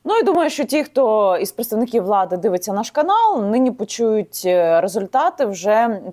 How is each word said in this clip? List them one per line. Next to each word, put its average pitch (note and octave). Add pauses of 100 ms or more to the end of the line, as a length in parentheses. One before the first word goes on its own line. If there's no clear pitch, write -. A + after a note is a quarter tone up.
Ну G#4+
і A4
думаю, D#4+
що -
ті, D4
хто G#3+
із G3
представників A#3
влади F#3
дивиться F3+
наш G3+
канал, F#4+
нині A#3
почують, G#3+
е, E3+
результати C4
вже G#3 (120)